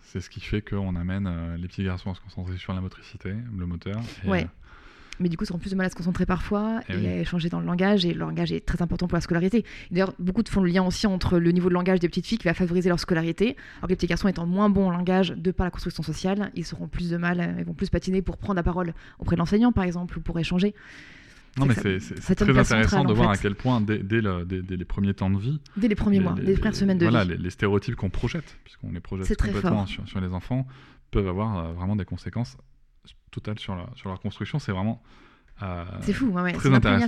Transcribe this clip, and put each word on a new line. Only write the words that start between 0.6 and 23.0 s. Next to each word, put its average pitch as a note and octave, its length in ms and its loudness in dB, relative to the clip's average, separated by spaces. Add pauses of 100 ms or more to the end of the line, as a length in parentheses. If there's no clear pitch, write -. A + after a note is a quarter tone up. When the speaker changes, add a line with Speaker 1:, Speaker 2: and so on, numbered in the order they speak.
Speaker 1:
qu'on G2 360 -4
amène, F#2 320 -2
euh, E2+ 280 -6
les F2 120 -8
petits G2 160 -4
garçons F#2 260 -4
à F2+ 60 -8
se - 40 -18
concentrer F#2 380 -10
sur - 160 -8
la F#2 60 -4
motricité, - 520 -10 (240)
le F2+ 100 -4
moteur. F2+ 340 -6 (240)
Et - 40 -2
Speaker 2:
Ouais. F#3+ 140 2
Speaker 1:
euh, E2+ 40 -4 (720)
Speaker 2:
Mais F3+ 80 2
du E3 80 -2
coup, G#3 80 -4
ils G3+ 60 -8
auront F3 80 -4
plus G3 120 -6
de F#3+ 60 -2
mal F#3 100 2
à F3+ 40 0
se - 60 -14
concentrer F3+ 300 0
parfois G#3 600 -2
Speaker 1:
Eh G3 40 -4
Speaker 2:
et F#3+ 40 -2
Speaker 1:
oui. G3+ 120 0
Speaker 2:
à F3+ 120 -2
échanger E3+ 280 -2
dans E3+ 100 -4
le E3+ 80 -4
langage. F#3 380 4
Et E3+ 80 2
le D#3+ 80 -4
langage E3 320 -2
est E3 120 -4
très E3+ 180 0
important F3 260 -2
pour E3+ 80 0
la E3+ 60 2
scolarité. F#3 420 2 (260)
D'ailleurs, F#3+ 280 0
beaucoup F#3 240 0
de G#3 60 -2
font G3 140 2
le F3 80 4
lien F#3 140 4
aussi F#3 220 0
entre F#3 320 2
le E3+ 140 6
niveau F3+ 180 4
de F3+ 40 2
langage F3+ 260 4
des E3+ 80 2
petites F3 180 -4
filles A3+ 120 -2
qui - 100 -8
va E3 60 2
favoriser F3+ 360 2
leur F3 100 2
scolarité, E3 560 0 (220)
alors - 100 -10
que F3+ 40 2
les F3+ 40 2
petits F3 100 -2
garçons F3 220 0
étant F3 180 -2
moins F#3+ 240 2
bons F#3+ 160 4
en F#3 40 2
langage F3+ 400 2
de E3+ 200 -2
par F#3 140 0
la F3 60 -2
construction - 320 -8
sociale, F#3+ 520 -2
ils E3 200 -6
auront E3+ 140 -10
plus F3 220 -4
de E3+ 60 -2
mal, F3 420 0
ils E3+ 60 -4
vont E3+ 100 -6
plus F#3+ 160 -4
patiner F#3 320 0
pour - 140 -4
prendre - 200 -2
la E3+ 60 0
parole E3+ 300 -2 (260)
auprès - 180 0
de - 40 0
l'enseignant, G3+ 320 6
par G3 120 2
exemple, F3 340 -4
ou - 20 -8
pour E3 180 -4
échanger. F3+ 360 2 (840)
Speaker 1:
Non, C3+ 60 4
Speaker 2:
C'est C#3 40 6
Speaker 1:
mais B2 60 6
Speaker 2:
ça, G2+ 80 -4
Speaker 1:
c'est, F#2+ 180 2
c'est, - 220 -10
Speaker 2:
ça F#3 160 2
Speaker 1:
c'est - 80 2
Speaker 2:
devient C#3 80 6
Speaker 1:
très B2+ 100 8
Speaker 2:
central, A2+ 200 4
Speaker 1:
intéressant - 200 4